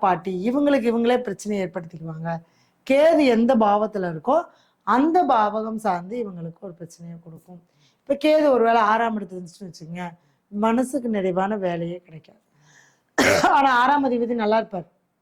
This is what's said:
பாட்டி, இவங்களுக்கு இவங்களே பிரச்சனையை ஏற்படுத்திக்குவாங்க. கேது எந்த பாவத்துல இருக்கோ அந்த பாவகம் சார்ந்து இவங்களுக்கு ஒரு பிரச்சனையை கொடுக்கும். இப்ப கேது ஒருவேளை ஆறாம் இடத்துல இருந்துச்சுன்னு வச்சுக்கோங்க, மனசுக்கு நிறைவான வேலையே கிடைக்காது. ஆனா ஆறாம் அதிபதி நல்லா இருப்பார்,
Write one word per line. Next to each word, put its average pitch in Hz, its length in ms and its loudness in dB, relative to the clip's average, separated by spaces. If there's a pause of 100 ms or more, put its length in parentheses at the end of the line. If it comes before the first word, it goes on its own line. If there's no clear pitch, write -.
பாட்டி, 185 280 0 (160)
இவங்களுக்கு 277 440 0
இவங்களே 233 340 0
பிரச்சனையை 202 380 -6
ஏற்படுத்திக்குவாங்க. 165 640 -10 (560)
கேது 302 380 4 (120)
எந்த 233 260 4
பாவத்துல 208 500 0
இருக்கோ 233 240 -2 (500)
அந்த 285 320 2 (120)
பாவகம் 220 540 -2
சார்ந்து 180 380 -4
இவங்களுக்கு 170 460 -12
ஒரு 170 100 -16
பிரச்சனையை 170 380 -18 (100)
கொடுக்கும். 165 340 -20 (400)
இப்ப 277 240 -4
கேது 302 300 4
ஒருவேளை 226 260 4 (120)
ஆறாம் 226 260 0
இடத்துல 185 200 -12
இருந்துச்சுன்னு 180 320 -16
வச்சுக்கோங்க, 170 360 -12 (460)
மனசுக்கு 233 640 0
நிறைவான 190 500 -2
வேலையே 170 320 -6 (100)
கிடைக்காது. - 320 -20 (1160)
ஆனா 269 120 4 (120)
ஆறாம் 277 260 2
அதிபதி 240 320 -2
நல்லா 214 200 2
இருப்பார், 202 280 -8 (340)